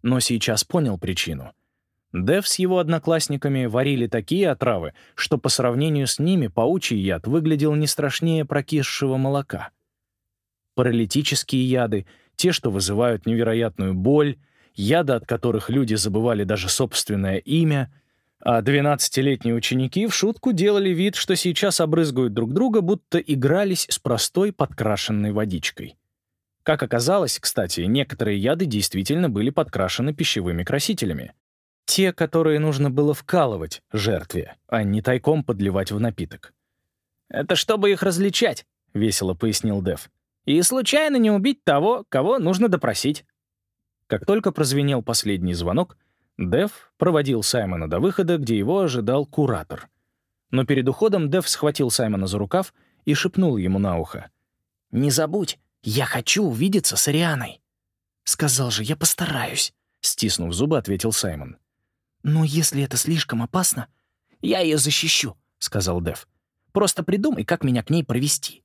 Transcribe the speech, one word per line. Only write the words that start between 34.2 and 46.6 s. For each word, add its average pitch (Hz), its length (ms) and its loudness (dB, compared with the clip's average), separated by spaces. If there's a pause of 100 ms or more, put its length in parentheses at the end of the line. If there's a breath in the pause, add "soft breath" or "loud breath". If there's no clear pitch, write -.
а 113 160 0
не 101 180 0
тайком 135 420 0
подливать 98 480 -2
в 104 80 -4
напиток. - 540 -6 (760)
«Это - 260 -2
чтобы 202 360 2
их 185 120 0
различать», — 196 600 0 (280)
весело 101 400 0
пояснил 104 480 -2
Дев. - 280 -4 (360)
«И 147 160 4
случайно 269 560 2
не 220 140 4
убить 208 320 2
того, 175 460 2
кого 185 300 2
нужно 185 300 2
допросить». 147 560 0 (840)
Как - 180 -2
только 202 260 2
прозвенел 139 500 0
последний 98 520 -2
звонок, 87 440 -2 (400)
Дев 131 600 -2